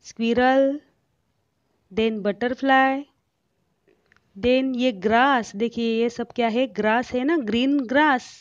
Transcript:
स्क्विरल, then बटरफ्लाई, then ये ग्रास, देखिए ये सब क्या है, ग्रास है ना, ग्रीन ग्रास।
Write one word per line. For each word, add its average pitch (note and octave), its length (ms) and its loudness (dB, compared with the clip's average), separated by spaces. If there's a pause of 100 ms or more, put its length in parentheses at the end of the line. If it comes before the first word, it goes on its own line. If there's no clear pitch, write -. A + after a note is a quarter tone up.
स्क्विरल, C4 720 0 (1120)
then A3 300 -2
बटरफ्लाई, C4 800 0 (1300)
then B3+ 400 0
ये B3 160 0 (100)
ग्रास, A#3 540 2
देखिए A3+ 460 -2
ये A#3 80 0
सब A#3 220 -10
क्या A#3 160 -2
है, A#3+ 260 0
ग्रास G#3+ 400 -2
है B3 100 -4
ना, E4 200 0
ग्रीन B3 440 0
ग्रास। C4+ 540 2